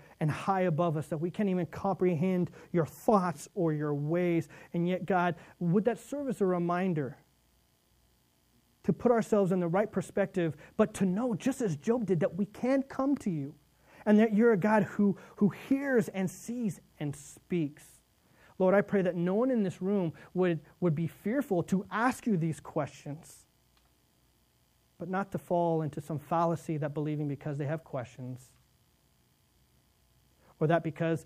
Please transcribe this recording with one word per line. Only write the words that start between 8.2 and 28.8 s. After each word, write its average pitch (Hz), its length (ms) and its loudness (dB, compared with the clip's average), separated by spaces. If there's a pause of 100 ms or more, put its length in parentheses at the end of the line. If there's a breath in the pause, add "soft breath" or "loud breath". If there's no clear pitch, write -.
to 202 80 2
put 247 200 2
ourselves 202 400 2
in 185 80 2
the 175 80 0
right 196 240 0
perspective, 190 640 -2 (200 loud breath)
but 214 160 2
to 202 140 0
know, 214 300 0
just - 240 -4
as 190 160 -2
Job 233 280 -2
did, 175 140 2
that 185 160 0
we 202 120 -2
can 262 360 -2
come 269 360 -2
to - 120 -4
you 151 240 -6 (500 loud breath)
and 214 140 6
that 220 160 4
you're 233 160 6
a 220 60 4
God 214 260 4
who, 202 340 0 (200 loud breath)
who 202 140 2 (180)
hears 269 400 2
and 190 200 -4
sees 233 520 -6 (180)
and 147 160 -4
speaks. - 680 -6 (760 soft breath)
Lord, 185 160 6
I 202 60 6
pray 202 220 0
that 175 120 0
no 180 200 0
one 254 180 2
in 233 100 2
this 185 180 -4
room 185 320 0 (220 loud breath)
would, 175 240 2 (220 soft breath)
would 170 160 2
be 165 100 -2
fearful 202 580 -2
to 190 280 0
ask 226 340 -2
you 214 100 2
these 160 220 -2
questions, - 880 -10 (1500)
but 170 100 -10
not 190 220 -4
to 180 80 -6
fall 170 440 0
into 151 180 -6
some 151 180 -6
fallacy 170 600 -2
that 147 140 -4
believing 151 360 -4
because 143 300 -6
they 147 80 -4
have 156 180 -6
questions, 127 680 -12 (2000 soft breath)